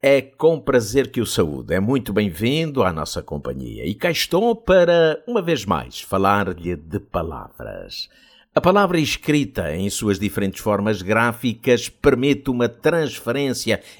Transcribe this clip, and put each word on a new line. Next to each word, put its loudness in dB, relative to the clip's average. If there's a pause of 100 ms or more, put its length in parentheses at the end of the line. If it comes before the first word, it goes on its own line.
É 4
com 0
prazer 0
que -4
o 0
saúdo. -2
É 2
muito 0
bem-vindo 0
à 4
nossa -6
companhia. -8
E -2
cá -2
estou 0
para, 4
uma -2
vez -2
mais, -4
falar-lhe 0
de -8
palavras. -10 (460)
A 2
palavra 4
escrita, 0
em -2
suas 0
diferentes -2
formas 0
gráficas, 0
permite 2
uma 0
transferência -2 (180)